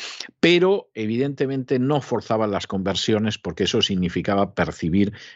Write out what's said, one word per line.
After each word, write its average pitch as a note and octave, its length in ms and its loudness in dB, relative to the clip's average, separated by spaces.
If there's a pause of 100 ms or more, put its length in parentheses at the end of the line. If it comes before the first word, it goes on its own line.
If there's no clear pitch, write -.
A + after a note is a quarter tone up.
(400)
Pero, F3 540 4
evidentemente, C3 840 -2
no C#3 220 2
forzaban A2 500 -2
las F#2+ 140 -2
conversiones G2+ 720 0
porque F2+ 280 -4
eso A2 160 2
significaba G2 720 0
percibir F#2 560 0 (240)